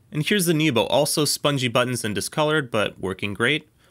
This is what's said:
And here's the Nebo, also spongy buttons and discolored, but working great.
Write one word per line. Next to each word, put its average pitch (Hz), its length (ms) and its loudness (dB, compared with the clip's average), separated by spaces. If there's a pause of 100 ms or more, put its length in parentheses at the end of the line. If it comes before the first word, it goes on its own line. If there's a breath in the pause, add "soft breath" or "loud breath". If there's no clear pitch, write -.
(120)
And 151 160 -4
here's 208 180 2
the 170 80 2
Nebo, 151 340 2
also 147 360 2
spongy 139 460 0
buttons 123 340 0
and 107 100 -4
discolored, 151 560 0
but 104 300 -2
working 98 340 -6
great. 135 360 0 (220 soft breath)